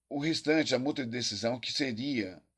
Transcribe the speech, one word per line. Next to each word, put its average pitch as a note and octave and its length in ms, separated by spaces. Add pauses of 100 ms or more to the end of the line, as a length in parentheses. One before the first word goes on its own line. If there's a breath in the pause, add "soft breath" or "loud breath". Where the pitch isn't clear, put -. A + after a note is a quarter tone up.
o C#3+ 120
restante, D3+ 520
a B2 60
multa C#3+ 260
de A2+ 60
decisão, A#2 480
que - 140
seria, A#2+ 680 (180)